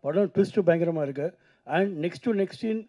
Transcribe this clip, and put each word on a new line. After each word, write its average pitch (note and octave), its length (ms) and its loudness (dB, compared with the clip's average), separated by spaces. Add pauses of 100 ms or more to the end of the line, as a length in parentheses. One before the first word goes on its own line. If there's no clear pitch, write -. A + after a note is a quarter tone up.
படம் E3+ 320 0
twist G3 220 2
பயங்கரமா E3 440 2
இருக்கு. C#3 260 -4 (400)
And E3+ 380 0
next F3 180 -6
to B3 80 0
next G3 300 -2
scene A3 280 -2